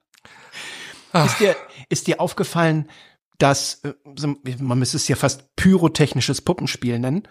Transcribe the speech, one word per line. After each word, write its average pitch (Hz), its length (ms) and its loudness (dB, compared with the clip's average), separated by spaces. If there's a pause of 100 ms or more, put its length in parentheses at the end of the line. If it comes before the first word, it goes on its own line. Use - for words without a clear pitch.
(1120)
Ist 147 260 2
dir, 202 160 4 (320)
ist - 200 -4
dir 165 120 0
aufgefallen, 160 680 0 (480)
dass, 139 380 2 (100)
äh, 143 80 -8 (240)
so, 143 180 -2 (240)
man 127 200 0
müsste 127 180 0
es - 100 -2
ja 139 80 0
fast - 400 -4
pyrotechnisches 156 880 2
Puppenspiel 120 580 -2
nennen, 131 320 -2